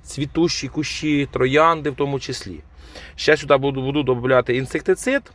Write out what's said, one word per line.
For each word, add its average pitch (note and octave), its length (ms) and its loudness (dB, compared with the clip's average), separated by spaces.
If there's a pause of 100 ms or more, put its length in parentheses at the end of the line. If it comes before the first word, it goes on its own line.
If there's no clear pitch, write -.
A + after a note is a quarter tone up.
цвітущі D3 640 -2
кущі, D3 640 -2
троянди D3 580 4
в B2+ 40 -10
тому C#3 260 -2
числі. F2+ 400 -10 (560)
Ще D#3 200 0
сюди C#3+ 200 2
буду, C3+ 260 -2
буду C#3+ 200 0
додавати B2+ 540 2
інсектицид. F#3 680 -2 (120)